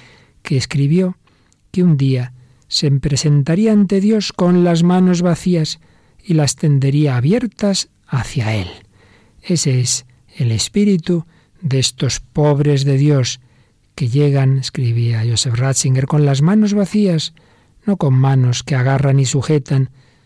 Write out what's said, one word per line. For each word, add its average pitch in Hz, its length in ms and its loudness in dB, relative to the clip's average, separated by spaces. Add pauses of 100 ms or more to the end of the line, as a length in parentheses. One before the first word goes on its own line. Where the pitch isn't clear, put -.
(400)
que - 160 -4
escribió 151 600 0 (520)
que 180 120 -2
un 165 160 4
día 131 340 -2 (360)
se - 220 -2
presentaría 147 840 0
ante 196 280 2
Dios 208 320 0
con 180 320 2
las 170 180 2
manos 180 380 2
vacías 175 580 -2 (460)
y 175 100 -2
las 147 200 0
tendería 139 600 0
abiertas 196 720 -2 (180)
hacia 110 480 -4
Él. 95 140 -4 (720)
Ese 143 380 0
es - 260 -4 (300)
el 120 160 -2
espíritu 180 720 0 (340)
de 135 200 0
estos - 400 -4
pobres 147 640 0
de 139 120 2
Dios 139 440 0 (560)
que 127 120 -4
llegan, 135 500 2
escribía 117 680 -2
Joseph 117 280 -2
Ratzinger, 131 500 0
con 151 180 2
las 139 160 0
manos 208 340 2
vacías, 196 600 0 (520)
no 202 100 0
con 143 180 0
manos 131 480 2
que 143 140 -4
agarran 135 420 2
y 135 80 2
sujetan, 139 640 -2 (360)